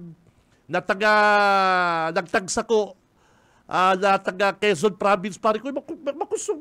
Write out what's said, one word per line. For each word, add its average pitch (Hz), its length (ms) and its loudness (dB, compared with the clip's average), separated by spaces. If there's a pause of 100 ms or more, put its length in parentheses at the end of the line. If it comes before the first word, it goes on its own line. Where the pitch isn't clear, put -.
(720)
na 170 80 -2
taga, 208 340 0 (1000)
nagtag 190 320 -4
sa 220 160 -4
ko, 208 320 0 (760)
ah, 185 260 2
na 196 240 2
taga 190 380 -2
Quezon 202 420 0
Province, 196 400 0
pare 214 240 -2
ko, 277 80 -8
maku-, 302 320 -10
makusog, 320 580 -6